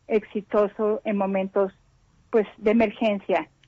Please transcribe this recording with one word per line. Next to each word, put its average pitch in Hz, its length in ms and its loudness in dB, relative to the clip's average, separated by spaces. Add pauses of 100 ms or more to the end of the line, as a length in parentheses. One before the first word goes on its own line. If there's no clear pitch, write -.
exitoso 208 1000 -2
en 214 120 -2
momentos, 196 560 0 (560)
pues, 214 180 2 (120)
de 208 140 2
emergencia 208 760 0 (200)